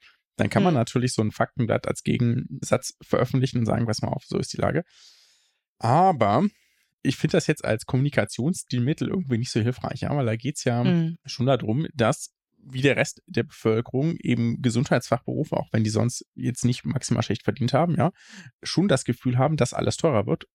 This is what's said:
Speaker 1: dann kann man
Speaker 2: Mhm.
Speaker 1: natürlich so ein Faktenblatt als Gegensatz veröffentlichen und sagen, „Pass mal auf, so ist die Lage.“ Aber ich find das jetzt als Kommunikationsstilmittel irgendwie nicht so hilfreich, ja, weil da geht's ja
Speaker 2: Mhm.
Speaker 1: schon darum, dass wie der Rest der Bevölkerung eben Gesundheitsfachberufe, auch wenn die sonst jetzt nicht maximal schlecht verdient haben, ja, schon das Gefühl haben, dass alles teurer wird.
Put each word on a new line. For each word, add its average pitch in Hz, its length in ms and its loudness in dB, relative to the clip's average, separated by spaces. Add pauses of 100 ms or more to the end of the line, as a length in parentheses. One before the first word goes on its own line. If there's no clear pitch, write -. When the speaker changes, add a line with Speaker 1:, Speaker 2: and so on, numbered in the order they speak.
(360)
Speaker 1:
dann 104 140 0
kann - 120 2
man 180 120 4
Speaker 2:
Mhm. 123 60 2
Speaker 1:
natürlich 123 340 0
so 113 80 0
ein 107 100 0
Faktenblatt 110 560 -2
als - 140 -4
Gegensatz 120 960 -2
veröffentlichen 127 600 0
und 117 40 0
sagen, 117 220 0
„Pass 110 160 -4
mal - 60 -4
auf, - 180 -6
so - 100 -6
ist - 160 -4
die - 60 -10
Lage.“ 151 260 0 (920)
Aber 131 680 4 (560)
ich 135 140 0
find - 160 -2
das 170 140 2
jetzt - 180 -2
als - 220 -2
Kommunikationsstilmittel 127 1200 -2
irgendwie 135 300 -2
nicht 123 120 -4
so 117 100 0
hilfreich, 123 420 -4
ja, 139 120 -2
weil 139 120 0
da 113 100 -2
geht's 123 280 -8
ja 120 200 0
Speaker 2:
Mhm. 170 400 2
Speaker 1:
schon - 220 -4
darum, 127 480 0
dass - 400 0 (340)
wie 131 140 -8
der 143 140 4
Rest - 300 -2
der - 180 -2
Bevölkerung 123 720 -2
eben 117 440 0
Gesundheitsfachberufe, 127 960 0
auch - 140 -4
wenn 113 140 2
die 107 60 0
sonst 110 440 -2
jetzt 123 300 -6
nicht 123 200 0
maximal 120 380 -2
schlecht - 220 -4
verdient 113 280 -2
haben, 160 220 2
ja, 156 160 2 (540)
schon - 240 2
das 135 160 2
Gefühl 123 340 0
haben, 147 180 2
dass 123 160 2
alles - 240 0
teurer 113 300 2
wird. - 280 -2